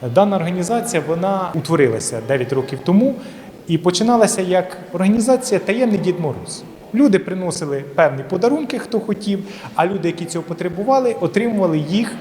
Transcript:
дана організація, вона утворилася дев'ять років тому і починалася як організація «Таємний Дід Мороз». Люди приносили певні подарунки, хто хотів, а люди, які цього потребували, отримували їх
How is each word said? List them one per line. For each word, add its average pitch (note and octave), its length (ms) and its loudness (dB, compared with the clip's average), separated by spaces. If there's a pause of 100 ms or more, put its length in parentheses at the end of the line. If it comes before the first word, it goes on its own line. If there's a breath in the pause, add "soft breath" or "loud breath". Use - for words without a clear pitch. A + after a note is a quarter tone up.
(140)
дана G3+ 220 4
організація, F3+ 720 -2
вона F#3 480 -2
утворилася B2+ 720 0
дев'ять B2+ 260 0
років C3 300 -4
тому G#3 320 4 (520 loud breath)
і E3 100 0
починалася G#3+ 640 2
як F3+ 360 0 (160)
організація G#3+ 640 2
«Таємний A3 400 0
Дід F3 200 0
Мороз». - 440 -6 (300)
Люди A3 260 6
приносили D#3+ 640 -4 (120)
певні C#3 340 2
подарунки, B3 500 0
хто - 200 -2
хотів, G3+ 400 -2 (360 loud breath)
а D#3+ 100 2
люди, F#3 220 -2
які E3 180 -4
цього E3 180 -6
потребували, G#3+ 800 0
отримували G3 560 0
їх F3+ 440 0